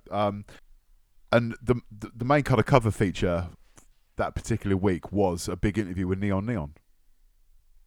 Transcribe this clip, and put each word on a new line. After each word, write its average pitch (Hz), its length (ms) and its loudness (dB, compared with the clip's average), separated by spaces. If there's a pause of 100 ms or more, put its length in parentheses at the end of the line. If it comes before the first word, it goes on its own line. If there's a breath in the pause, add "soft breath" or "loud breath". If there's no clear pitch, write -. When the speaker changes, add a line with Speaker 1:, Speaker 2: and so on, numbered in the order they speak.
Speaker 1:
yeah. 98 80 -6
Speaker 2:
yeah. 104 100 2
Speaker 1:
Um, 101 180 -6 (840 loud breath)
and 117 300 2
the, 123 140 2 (220)
the, 101 180 -10
the 120 100 -6
main 143 180 4
kind 127 160 4
of 107 60 4
cover 117 240 6
feature 87 600 0 (640)
that 101 180 -4
particular 101 440 -2
week 92 340 0
was 92 360 0
a 90 80 -4
big 101 220 -6
interview 92 300 -4
with 95 120 -2
Neon 98 260 -2
Neon. 90 280 -6 (1120)